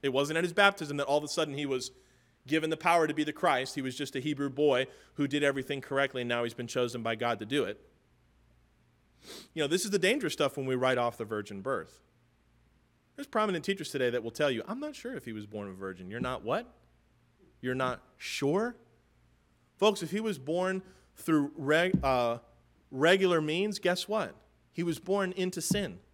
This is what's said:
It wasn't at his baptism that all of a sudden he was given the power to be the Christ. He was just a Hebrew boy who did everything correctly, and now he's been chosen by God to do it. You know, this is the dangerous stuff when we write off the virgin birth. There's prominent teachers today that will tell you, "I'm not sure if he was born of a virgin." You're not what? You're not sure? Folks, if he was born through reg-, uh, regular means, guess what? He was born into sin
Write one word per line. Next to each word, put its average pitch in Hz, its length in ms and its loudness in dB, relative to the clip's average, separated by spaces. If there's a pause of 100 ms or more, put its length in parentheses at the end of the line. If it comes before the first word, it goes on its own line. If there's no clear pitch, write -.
It 139 100 0
wasn't 143 260 0
at 170 60 0
his 170 100 -2
baptism 196 440 4
that 143 80 -2
all 143 140 2
of 147 40 -2
a 147 40 -8
sudden 143 260 -2
he 143 140 -4
was 127 240 -4 (560)
given 156 240 0
the 156 60 -4
power 170 280 4
to 151 80 -2
be 151 100 0
the 147 80 -2
Christ. 135 440 0
He 139 80 -4
was 127 120 -4
just 143 200 -8
a 135 40 -2
Hebrew 143 300 -4
boy 131 380 4 (260)
who 139 140 0
did 143 160 0
everything 139 360 0
correctly, 135 440 -2
and 120 40 -4
now 120 160 0
he's 117 120 -4
been 123 100 -8
chosen 120 380 -2
by 117 100 -2
God 117 240 -2
to 107 80 -8
do 127 200 0
it. 104 140 -8 (1700)
You 160 80 -2
know, 143 60 2
this 190 180 0
is 202 60 -4
the 196 80 2
dangerous 190 340 2
stuff 139 240 0
when 135 80 -4
we 131 80 0
write 127 240 2
off 120 220 0
the 113 60 -4
virgin 104 360 -6
birth. 98 400 -6 (1120)
There's 277 120 -12
prominent 202 360 2
teachers 190 280 -2
today 127 180 2
that 117 140 0
will 113 80 -4
tell 147 180 2
you, 113 180 0
"I'm 226 120 -8
not 302 160 -8
sure 247 200 -10
if 143 100 -10
he 113 80 -8
was 107 120 -8
born 104 220 -10
of 95 80 -12
a - 20 -16
virgin." 92 320 -10
You're 113 100 -8
not 127 220 -2
what? 185 320 -4 (880)
You're 127 140 -2
not 127 260 -2 (160)
sure? 202 580 -2 (1000)
Folks, 202 240 4
if 165 80 -6
he 202 100 -2
was 214 200 -2
born 180 420 -2 (340)
through 151 400 2
reg-, 160 480 4
uh, 123 360 2 (500)
regular 175 500 6
means, 175 380 0
guess 180 300 0
what? 196 280 -2 (380)
He 165 80 -4
was 170 160 0
born 190 360 0
into 185 280 -2
sin 156 380 -4 (140)